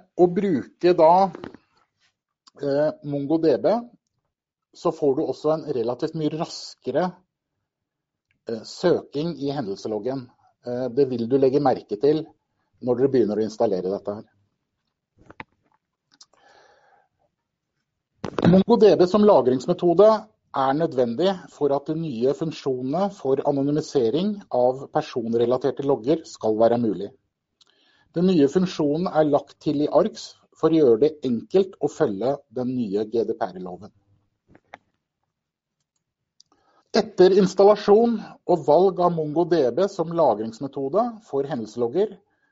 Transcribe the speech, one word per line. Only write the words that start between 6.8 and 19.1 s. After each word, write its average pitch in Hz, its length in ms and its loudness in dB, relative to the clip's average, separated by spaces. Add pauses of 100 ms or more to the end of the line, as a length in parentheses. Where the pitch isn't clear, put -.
eh, 113 160 -10
søking 151 760 -2
i 139 160 -6
hendelseloggen. 113 720 -8 (380)
Eh, 123 220 -6
det 127 200 0
vil 117 220 -6
du 135 80 0
legge 135 240 2
merke 107 400 -2
til 151 240 0 (560)
når 123 160 -2
dere 131 160 0
begynner 104 240 2
å 110 80 -2
installere 98 480 -2
dette - 220 -8
her. 113 100 -16 (4000)
Mongo 190 260 6
D 196 200 6
B 160 100 4
som 208 160 2